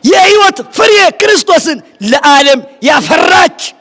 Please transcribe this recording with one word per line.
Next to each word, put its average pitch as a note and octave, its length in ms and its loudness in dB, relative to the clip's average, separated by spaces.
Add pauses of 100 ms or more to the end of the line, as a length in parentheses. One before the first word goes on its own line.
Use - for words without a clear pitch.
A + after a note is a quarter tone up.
የሕይወት F#4+ 540 2 (140)
ፍሬ A4 200 0 (240)
ክርስቶስን F4 600 0 (220)
ለዓለም C#4 600 0 (220)
ያፈራች E4+ 760 0 (200)